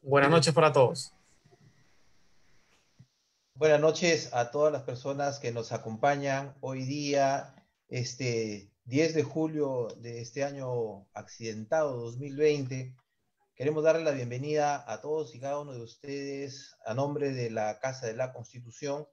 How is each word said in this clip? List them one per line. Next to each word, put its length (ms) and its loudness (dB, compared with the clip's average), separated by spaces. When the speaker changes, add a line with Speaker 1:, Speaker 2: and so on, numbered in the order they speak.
Speaker 1:
Buenas 300 6
noches 220 6
para 180 6
todos. 420 4
Speaker 2:
Buenas 280 6
noches 520 4
a 160 2
todas 220 4
las 120 -4
personas 560 -4
que 120 -4
nos 220 -6
acompañan 880 0
hoy 240 -6
día, 680 0
este 840 -4
diez 280 2
de 100 2
julio 760 -2
de 240 -12
este 240 -6
año 680 -6
accidentado, 840 -4
dos 200 -8
mil 200 -10
veinte. 580 2
Queremos 280 0
darle 220 4
la 60 2
bienvenida 760 -2
a 120 -8
todos 340 -4
y 60 -16
cada 180 -6
uno 140 -12
de 80 -10
ustedes, 1040 -10
a 80 -4
nombre 400 0
de 160 -4
la 300 -2
Casa 280 -6
de 80 -6
la 160 -4
Constitución 800 -10